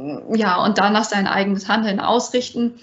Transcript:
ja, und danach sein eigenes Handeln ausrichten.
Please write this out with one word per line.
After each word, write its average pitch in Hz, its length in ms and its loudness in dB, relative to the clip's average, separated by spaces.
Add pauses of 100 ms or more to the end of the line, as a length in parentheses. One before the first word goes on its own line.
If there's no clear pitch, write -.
(340)
ja, 208 280 2
und 202 160 2
danach 208 280 4
sein 196 220 -2
eigenes 196 420 0
Handeln 214 320 0
ausrichten. 240 800 -2